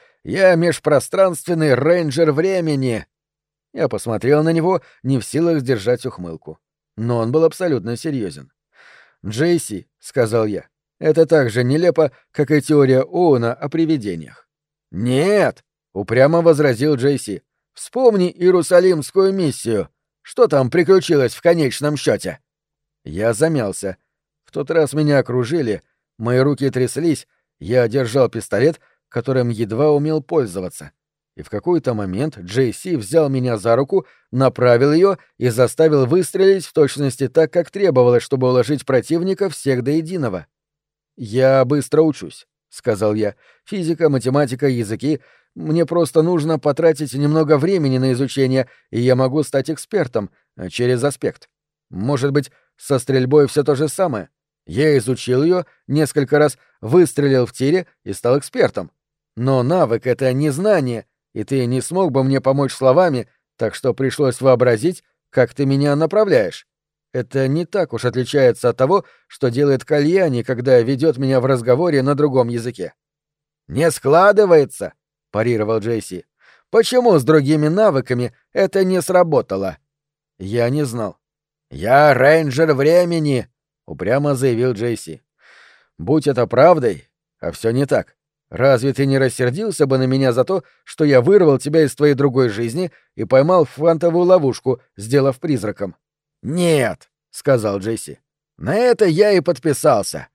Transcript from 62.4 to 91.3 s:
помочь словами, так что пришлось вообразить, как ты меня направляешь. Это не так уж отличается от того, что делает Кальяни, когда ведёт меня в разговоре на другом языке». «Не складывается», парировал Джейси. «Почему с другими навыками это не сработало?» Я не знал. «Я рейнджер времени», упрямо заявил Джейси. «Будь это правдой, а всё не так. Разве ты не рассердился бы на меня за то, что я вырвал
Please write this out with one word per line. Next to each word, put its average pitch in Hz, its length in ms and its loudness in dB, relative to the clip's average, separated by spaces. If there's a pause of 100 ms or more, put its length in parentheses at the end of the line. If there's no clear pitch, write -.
помочь 135 320 0
словами, 131 560 2 (280)
так 110 180 -4
что 123 200 -2
пришлось 135 460 -2
вообразить, 123 640 2 (280)
как 123 240 0
ты 143 120 -2
меня 139 300 0
направляешь. 156 720 0 (460)
Это 135 360 -4
не 156 180 -2
так 180 260 -4
уж 117 120 -6
отличается 123 640 2
от 117 80 0
того, 170 280 2 (220)
что - 240 -4
делает 135 340 0
Кальяни, 151 580 0
когда 123 380 2
ведёт 131 380 0
меня 131 220 0
в 120 60 0
разговоре 135 560 0
на 139 120 0
другом 131 340 0
языке». 117 460 -10 (720)
«Не 143 220 0
складывается», 170 1040 4 (360)
парировал 110 500 -2
Джейси. 104 460 -8 (440)
«Почему 233 480 4
с 127 60 0
другими 151 440 2
навыками 135 640 0 (200)
это 190 320 0
не 185 180 0
сработало?» 123 760 0 (600)
Я 113 320 -2
не 147 140 -2
знал. 113 340 -8 (520)
«Я 131 440 4
рейнджер 151 600 2
времени», 156 720 0 (380)
упрямо 131 480 -2
заявил 123 380 0
Джейси. 107 500 -8 (760)
«Будь 131 280 -2
это 120 200 0
правдой, 127 640 2 (320)
а 85 100 -6
всё 113 220 -4
не 135 140 -2
так. - 300 -2 (340)
Разве 131 420 2
ты 139 140 -2
не 135 120 2
рассердился 135 680 -2
бы 131 120 0
на 127 80 0
меня 131 260 0
за 123 120 0
то, 185 200 -4 (200)
что - 200 -4
я 139 160 6
вырвал 156 380 6